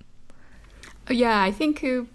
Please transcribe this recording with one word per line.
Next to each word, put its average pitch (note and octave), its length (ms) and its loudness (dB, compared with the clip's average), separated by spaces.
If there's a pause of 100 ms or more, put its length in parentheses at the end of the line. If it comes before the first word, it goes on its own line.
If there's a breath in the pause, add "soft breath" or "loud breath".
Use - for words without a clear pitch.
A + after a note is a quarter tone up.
(1080 soft breath)
Yeah, A#3 340 4
I F#3+ 80 2
think, D4+ 320 -2
uh, B3+ 200 0 (120)